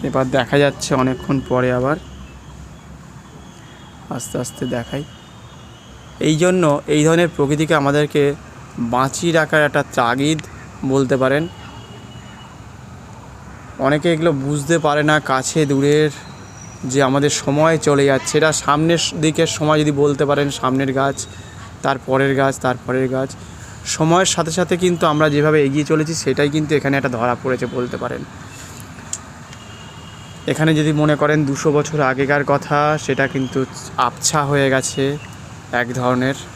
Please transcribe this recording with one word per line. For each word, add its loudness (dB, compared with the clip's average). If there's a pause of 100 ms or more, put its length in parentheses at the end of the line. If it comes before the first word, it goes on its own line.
এবার 0 (120)
দেখা 0
যাচ্ছে -2 (120)
অনেকক্ষণ 0 (140)
পরে 2 (100)
আবার। 0 (2250)
আস্তে -8
আস্তে -8 (120)
দেখাই। -6 (1300)
এই 4
জন্য 4 (300)
এই 4
ধরনের 4
প্রকৃতিকে 2
আমাদেরকে 2 (720)
বাঁচিয়ে 2
রাখার 4
একটা 2 (140)
তাগিদ 2 (520)
বলতে 4
পারেন। 2 (2500)
অনেকে 2
এগুলো 2 (140)
বুঝতে 0 (100)
পারে 4
না, 6 (140)
কাছে 0 (100)
দূরের 4 (800)
যে 2 (100)
আমাদের 4 (100)
সময় 4 (100)
চলে 4
যাচ্ছে। 0
এটা 4 (140)
সামনের 4 (220)
দিকের 2
সময় 4
যদি 2 (100)
বলতে 2
পারেন, 2 (100)
সামনের 0 (100)
গাছ, 0 (680)
তারপরের 2
গাছ, 2 (100)
তারপরের 0
গাছ, -2 (680)
সময়ের 4
সাথে -2
সাথে 0 (100)
কিন্তু 2
আমরা 4
যেভাবে 4
এগিয়ে 0
চলেছি, 0 (100)
সেটাই 2
কিন্তু 0
এখানে 0
একটা 0
ধরা 2
পড়েছে -2 (100)
বলতে -4
পারেন। -6 (2250)
এখানে 2
যদি 2 (100)
মনে 4
করেন 4 (120)
দুশো 0
বছর 0 (120)
আগেকার 2
কথা, 0 (260)
সেটা 0 (100)
কিন্তু -2 (480)
আবছা 0 (100)
হয়ে 4
গেছে 0 (760)
এক -2 (120)
ধরনের। 2 (180)